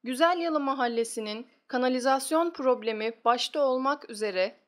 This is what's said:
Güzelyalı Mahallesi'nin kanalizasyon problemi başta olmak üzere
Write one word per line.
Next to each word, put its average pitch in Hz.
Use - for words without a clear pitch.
Güzelyalı 330
Mahallesi'nin 233
kanalizasyon 262
problemi 226
başta 247
olmak 269
üzere 208